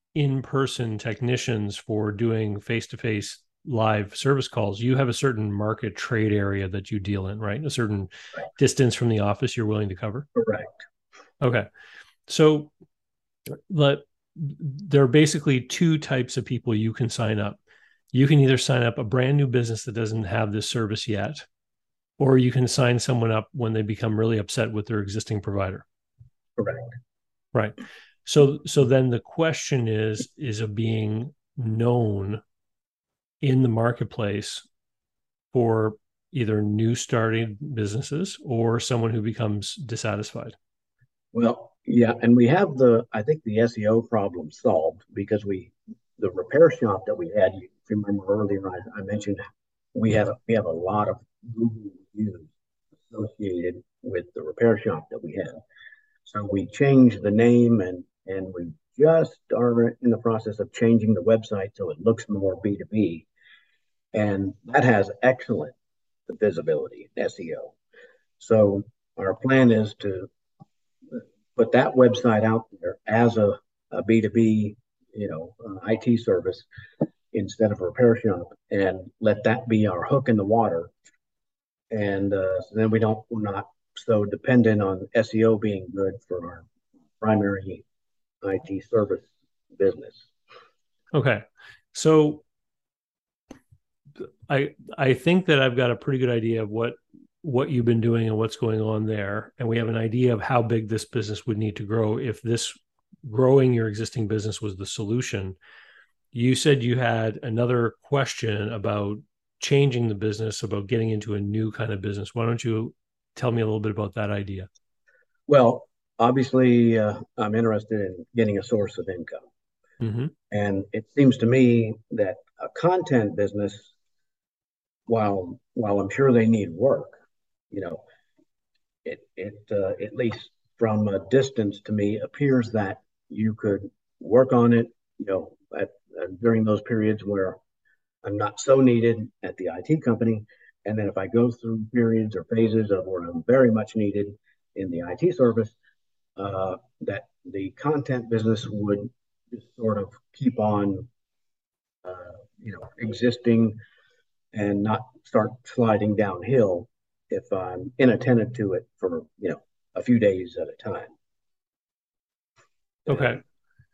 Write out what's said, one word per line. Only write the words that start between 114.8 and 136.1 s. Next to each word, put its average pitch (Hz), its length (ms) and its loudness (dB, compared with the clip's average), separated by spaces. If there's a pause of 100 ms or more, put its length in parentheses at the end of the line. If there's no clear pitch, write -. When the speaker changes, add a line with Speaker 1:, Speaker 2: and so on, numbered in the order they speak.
Speaker 2:
Well, 131 420 4 (300)
obviously, 120 800 4
uh, 104 200 0 (200)
I'm 107 160 -2
interested 110 460 0
in 92 260 -8 (100)
getting 107 220 2
a 95 40 -4
source 104 360 -2
of 90 100 -8
income. - 400 -10 (520)
Speaker 1:
Mm-hmm. 117 260 -4 (260)
Speaker 2:
And 101 400 -2
it 110 140 -8 (100)
seems 139 220 6
to 117 80 0
me 117 480 4 (180)
that 101 240 -2 (240)
a - 80 -10 (100)
content 147 580 0
business, 101 380 -2 (1300)
while, 101 520 -2 (160)
while 101 240 0
I'm 98 120 -2
sure 135 220 2
they 117 140 6
need 107 240 2
work, 104 400 0 (600)
you 98 100 -8
know, 85 240 -10 (1000)
it, - 160 -12 (160)
it, 101 180 -10 (160)
uh, 98 220 -2 (100)
at 104 120 -10
least - 360 -4 (280)
from 107 300 0
a 98 220 -4
distance 123 560 2
to 104 60 -6
me, 104 260 0
appears 127 540 0
that 104 280 -2 (280)
you 107 260 -2
could 101 360 -4 (300)
work 123 320 4
on 120 200 6
it, 117 160 2 (300)
you - 80 -10
know, 95 300 -6 (220)
at 98 120 -6 (300)